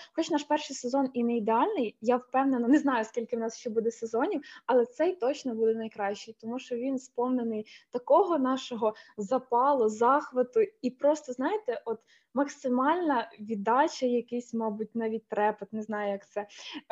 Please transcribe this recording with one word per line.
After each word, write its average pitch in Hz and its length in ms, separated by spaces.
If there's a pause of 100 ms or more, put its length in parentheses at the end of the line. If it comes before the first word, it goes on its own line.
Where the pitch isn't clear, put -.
(120)
хоч 330 180
наш 294 140
перший 294 320
сезон 262 360
і 240 120
не 233 120
ідеальний, 240 640
я 240 160
впевнена, 254 520
не 294 100
знаю, 254 260
скільки 233 320
в 226 40
нас 226 180
ще 240 120
буде 220 200
сезонів, 269 520 (240)
але 240 200
цей 359 300
точно 262 380
буде 226 200
найкращий, 220 640
тому 226 180
що 254 180
він 262 220
сповнений 240 680 (240)
такого 320 480
нашого 247 560 (220)
запалу, 247 720
захвату 247 720 (220)
і 247 80
просто, 285 420
знаєте, 339 520
от 226 140 (360)
максимальна 277 960 (100)
віддача, 226 680
якийсь, 240 480
мабуть, 220 400
навіть 220 340
трепет, 208 440
не 220 100
знаю, 208 300
як 196 160
це, 202 180 (460)